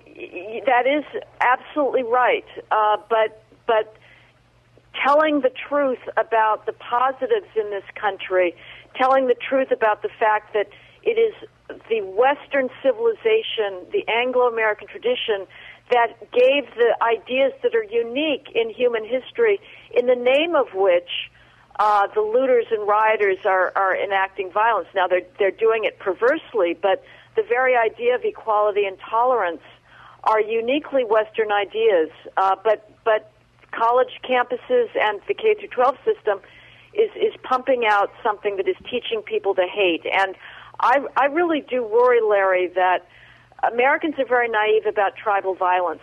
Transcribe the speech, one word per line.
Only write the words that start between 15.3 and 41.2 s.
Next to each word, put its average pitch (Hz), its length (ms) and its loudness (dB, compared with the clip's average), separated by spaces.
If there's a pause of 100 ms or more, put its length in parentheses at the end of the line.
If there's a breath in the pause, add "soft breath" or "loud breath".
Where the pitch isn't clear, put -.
that 240 180 4 (240)
gave 262 320 4 (100)
the 226 280 2
ideas 247 500 0 (100)
that 240 120 0
are 226 100 0
unique 233 720 -4
in 226 160 0
human 233 340 -2
history, 226 560 0 (340 loud breath)
in 247 120 2
the 254 100 4
name 277 400 2
of 240 180 0
which, 185 560 0 (480 soft breath)
uh, 208 360 2
the 214 60 0
looters 240 500 2
and 208 180 -4
rioters 208 560 2
are, 190 320 2
are 190 200 0
enacting 190 540 -4
violence. 208 440 0
Now, 185 120 0
they're, 180 200 0 (120)
they're 196 120 2
doing 220 340 0
it - 140 -4
perversely, 202 840 -2
but 190 240 0 (320 loud breath)
the 214 60 2
very 247 340 0
idea 233 380 0
of 233 100 -4
equality 208 640 0
and 190 120 -8
tolerance 226 640 0 (600 loud breath)
are 220 160 2
uniquely 240 640 -2
Western 214 480 0
ideas, 202 580 2 (260)
uh, 190 280 2
but, 214 260 -2 (140)
but 214 260 0 (400)
college 247 540 0
campuses 247 720 0
and 208 320 -2
the - 60 -2
K 214 200 0
through 208 140 -12
twelve 254 360 0
system 208 360 -2 (540 loud breath)
is, - 200 0
is - 280 -2
pumping 254 440 0
out 202 240 2 (120)
something 208 340 -4
that 190 100 -4
is 185 100 0 (140)
teaching 226 320 -6
people 208 320 -2
to 185 180 0
hate. 180 380 -2
And 190 240 -2 (460 loud breath)
I, 254 240 2 (120)
I 262 100 2